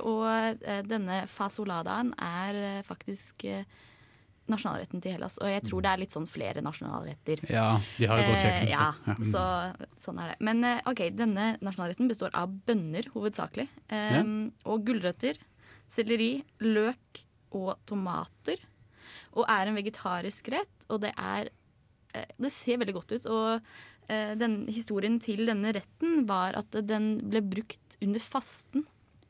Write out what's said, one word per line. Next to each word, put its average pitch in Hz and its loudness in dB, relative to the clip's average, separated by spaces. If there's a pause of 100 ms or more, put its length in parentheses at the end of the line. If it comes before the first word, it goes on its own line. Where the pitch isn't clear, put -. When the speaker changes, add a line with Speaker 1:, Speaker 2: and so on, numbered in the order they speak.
Speaker 1:
og, 226 0
eh, 202 -2
denne 196 -2
fasoladaen 196 -2
er, 185 -4
eh, 202 -4
faktisk, - -10
eh, 196 -4 (840)
nasjonalretten 202 -2
til 185 -4
Hellas. - -6
Og - -2
jeg 202 0
tror 190 -2
det 190 4
er 190 2
litt 190 -4
sånn 160 -4
flere - -4
nasjonalretter. 147 -4 (100)
Speaker 2:
Ja, 110 4 (200)
de 120 6
har 113 6
jo 113 6
godt - 6
kjøkken, - 6
Speaker 1:
Eh, - 4
ja, 147 4
Speaker 2:
så, - -14
ja. 104 2 (160)
Speaker 1:
så 180 0 (160)
sånn 180 -8
er 170 -6
det. - -10
Men, 226 2
eh, 240 2
ok, 247 0 (120)
denne 208 2 (160)
nasjonalretten 190 0
består 202 -2
av 180 0 (180)
bønner 185 2
hovedsakelig, 214 -2 (200)
Speaker 2:
Ja. 214 2
Speaker 1:
ehm, 214 0 (160)
og 214 0
gulrøtter, 220 0 (520)
selleri, 233 2 (180)
løk 220 2 (300)
og 190 -4
tomater, 185 -4 (760)
og 233 4
er 202 4
en 214 0
vegetarisk 185 -4
rett, 349 -2 (160)
og 214 0
det 214 -2
er, 196 -2 (680)
eh, - -6 (160)
det 269 0
ser - 0
veldig 202 -2
godt 175 -8
ut, 240 -4
og, 220 2 (460)
eh, 214 -2
den 220 0
historien 220 0
til 214 0
denne 214 2
retten 294 2
var 190 2
at 208 -4
den 214 0 (120)
ble 214 4
brukt 202 -4
under 202 2
fasten, - -4 (460)